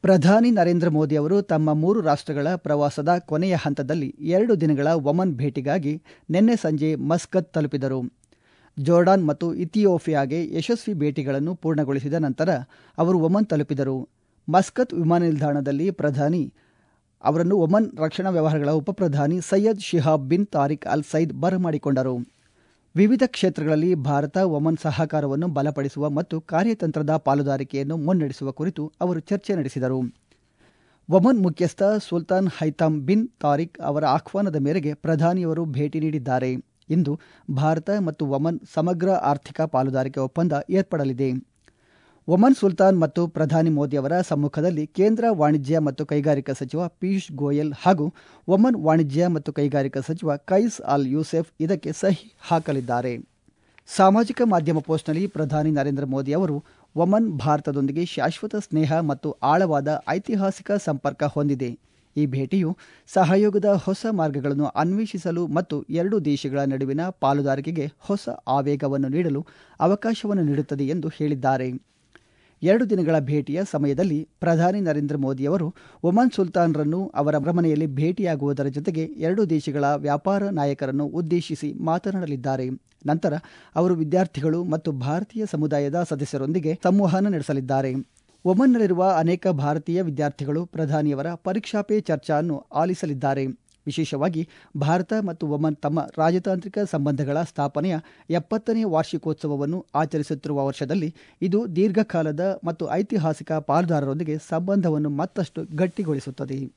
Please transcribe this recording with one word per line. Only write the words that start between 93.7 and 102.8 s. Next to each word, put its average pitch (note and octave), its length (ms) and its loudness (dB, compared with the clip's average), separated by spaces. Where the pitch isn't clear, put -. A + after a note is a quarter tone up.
ವಿಶೇಷವಾಗಿ D#3+ 640 -4
ಭಾರತ E3+ 440 0
ಮತ್ತು E3 260 -6
ಒಮನ್ D3 280 -2
ತಮ್ಮ D3 320 -4
ರಾಜತಾಂತ್ರಿಕ F3+ 600 0
ಸಂಬಂಧಗಳ C#3+ 500 -2
ಸ್ಥಾಪನೆಯ D#3 560 -4
ಎಪ್ಪತ್ತನೇ A3 540 -2
ವಾರ್ಷಿಕೋತ್ಸವವನ್ನು D#3 1040 -2
ಆಚರಿಸುತ್ತಿರುವ D3 720 -2
ವರ್ಷದಲ್ಲಿ D3+ 500 -4
ಇದು F#3 340 -2
ದೀರ್ಘಕಾಲದ F3+ 880 0
ಮತ್ತು E3 280 -4